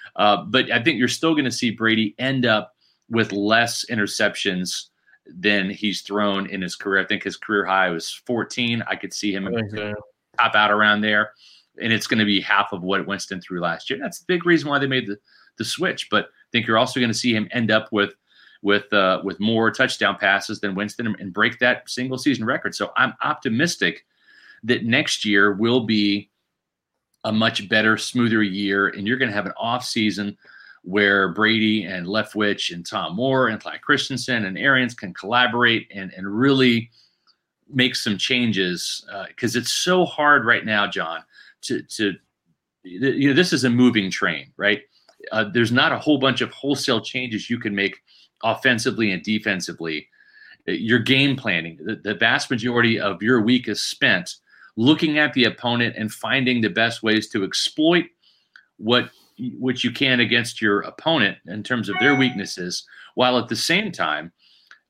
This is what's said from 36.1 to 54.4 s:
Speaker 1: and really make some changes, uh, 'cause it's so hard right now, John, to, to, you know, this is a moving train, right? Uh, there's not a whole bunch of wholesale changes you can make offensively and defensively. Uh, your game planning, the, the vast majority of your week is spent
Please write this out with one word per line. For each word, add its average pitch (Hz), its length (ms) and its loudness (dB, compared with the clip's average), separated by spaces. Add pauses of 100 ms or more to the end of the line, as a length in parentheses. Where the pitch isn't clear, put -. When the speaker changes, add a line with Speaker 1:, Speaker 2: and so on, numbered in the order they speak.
Speaker 1:
and 98 260 -6
really 127 500 4 (800)
make 127 240 0
some 107 240 -4
changes, 95 920 -2
uh, 98 140 -12 (100)
'cause 120 220 -4
it's 120 140 -4
so 180 340 2
hard 147 400 4
right 113 200 2
now, 104 220 2
John, 82 360 -6 (400)
to, 101 180 -4
to, 101 320 -4 (720)
you 127 440 0
know, 143 60 4
this 180 180 4
is 131 140 0
a 127 40 2
moving 117 400 4
train, 80 460 -4
right? 101 280 0 (500)
Uh, 110 180 0
there's 117 220 2
not 147 180 2
a 120 80 -2
whole 147 200 2
bunch 135 200 2
of 123 140 -4
wholesale 139 480 -2
changes 117 480 -8
you 120 100 -4
can 110 160 -4
make 98 220 -2 (460)
offensively 113 680 0
and 90 120 -4
defensively. 90 840 -4 (640)
Uh, - 20 -4
your 110 280 2
game 135 360 2
planning, 82 480 -4
the, 101 120 -6
the 104 180 -6
vast 117 360 0
majority 117 480 0
of 95 240 -4
your 117 200 4
week 120 260 2
is 104 140 -4
spent 98 540 0 (420)